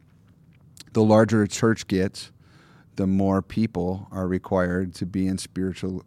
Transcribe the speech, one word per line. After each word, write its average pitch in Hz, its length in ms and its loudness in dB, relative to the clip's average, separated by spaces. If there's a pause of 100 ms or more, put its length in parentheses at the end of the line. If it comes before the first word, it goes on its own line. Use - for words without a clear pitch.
(920)
The 113 100 4
larger 107 380 6
a 104 60 2
church - 400 -2
gets, 95 440 -2 (640)
the 95 100 -2
more 95 340 2
people 95 680 -4
are 92 160 -4
required 90 680 -2
to 95 120 -6
be 95 180 -2
in 95 140 -2
spiritual 92 680 -8